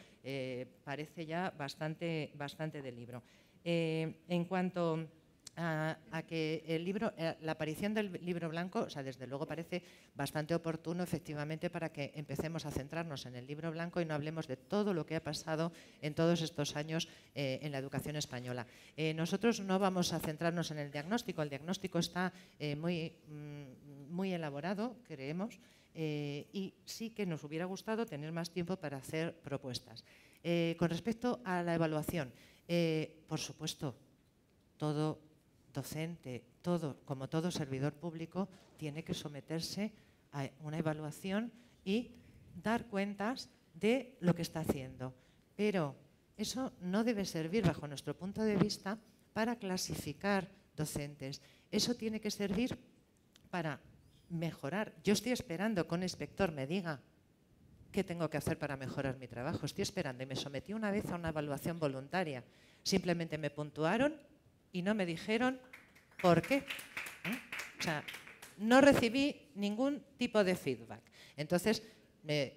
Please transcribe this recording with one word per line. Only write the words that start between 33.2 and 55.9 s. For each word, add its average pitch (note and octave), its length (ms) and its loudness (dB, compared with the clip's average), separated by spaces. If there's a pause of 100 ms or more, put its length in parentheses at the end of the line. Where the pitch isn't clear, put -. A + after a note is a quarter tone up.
por D#3 100 0
supuesto, - 560 -6 (840)
todo D3+ 460 0 (500)
docente, D3+ 720 -6 (180)
todo, E3 420 0
como C3 240 -4
todo D#3+ 220 2
servidor C#3+ 440 0
público, E3 540 -4 (280)
tiene D#3 260 -6
que - 100 -6
someterse E3 800 -4 (400)
a C#3 160 -2 (120)
una D#3 180 -4
evaluación D#3+ 760 -2 (320)
y G#3+ 280 2 (500)
dar A#3 240 2
cuentas G3+ 640 -2 (240)
de A#3 460 2
lo F3 160 6
que E3+ 60 -2
está D#3+ 180 -4
haciendo. C3 540 -2 (420)
Pero F#3 400 2 (400)
eso A3 440 -2
no F3+ 220 2
debe A3 220 2
servir, F3 420 2
bajo D3+ 220 2
nuestro C#3+ 280 -6
punto G3+ 260 -4
de G#3+ 140 4
vista, G3+ 420 2 (340)
para A3+ 240 0
clasificar F#3 920 -2 (280)
docentes. C#3+ 640 -4 (300)
Eso A3 240 2
tiene A3 240 -2
que G#3+ 100 -2
servir G3+ 480 0 (720)
para D#3+ 300 -2 (480)
mejorar. E3+ 760 -2
Yo G3 100 4
estoy A3 200 2
esperando F#3+ 560 0
que E3+ 80 0